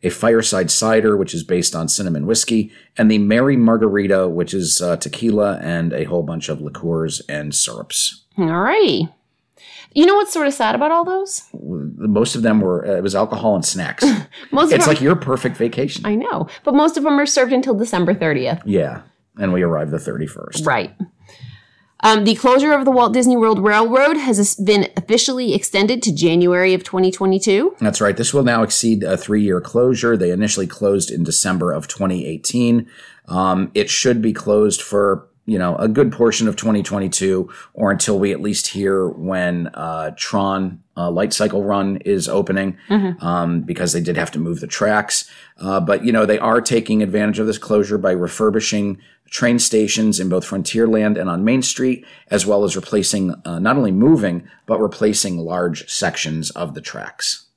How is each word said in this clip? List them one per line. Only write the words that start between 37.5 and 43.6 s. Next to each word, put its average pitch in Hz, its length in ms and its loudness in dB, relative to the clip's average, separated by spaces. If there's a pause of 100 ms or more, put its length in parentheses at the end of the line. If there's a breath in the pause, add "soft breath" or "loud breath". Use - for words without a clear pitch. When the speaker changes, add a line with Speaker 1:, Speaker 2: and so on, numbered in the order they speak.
Speaker 1:
or 104 180 0
until 98 280 0
we 98 140 2
at 73 100 -4
least 104 260 -2
hear 95 400 0
when, 87 600 -2
uh, 80 460 -8
Tron, 95 680 -4 (160)
uh, 87 120 -2
Light 92 220 0
Cycle 101 320 0
Run 98 400 -2
is 92 240 0
opening, 95 480 -2 (140)
Speaker 2:
Mm-hmm. 196 360 -2
Speaker 1:
um, 85 360 0